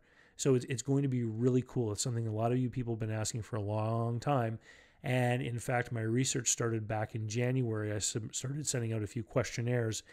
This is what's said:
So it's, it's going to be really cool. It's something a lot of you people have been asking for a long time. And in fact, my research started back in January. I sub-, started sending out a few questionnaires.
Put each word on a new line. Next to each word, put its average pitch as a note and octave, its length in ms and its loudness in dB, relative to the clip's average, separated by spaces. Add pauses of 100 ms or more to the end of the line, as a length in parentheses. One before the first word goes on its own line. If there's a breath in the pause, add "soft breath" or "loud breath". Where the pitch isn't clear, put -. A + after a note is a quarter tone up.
(360 soft breath)
So C3+ 180 6
it's, B2 120 4
it's A#2 160 -4
going C3+ 200 2
to C#3+ 60 2
be B2+ 160 0
really A#2+ 420 2
cool. A#2 260 0
It's G#2 100 -4
something A#2 240 -2
a A2 60 -2
lot A#2 200 2
of B2+ 60 2
you B2+ 100 2
people A#2 260 -4
have A2 60 -6
been A2 100 -2
asking A2 320 -4
for - 140 -6
a G#2+ 60 -2
long A2+ 580 0
time. A#2 380 0 (440 loud breath)
And B2 380 2
in A#2+ 180 -4
fact, B2 340 -2
my A2+ 100 -2
research A#2 480 2
started A2+ 360 0
back A2 280 -2
in A2 140 -4
January. A2+ 640 0
I G#2 60 -2
sub-, A2 360 -4
started C#3 320 -4
sending A#2 260 0
out A2+ 100 0
a G#2 40 -2
few A2+ 160 -6
questionnaires. A#2 800 0 (100)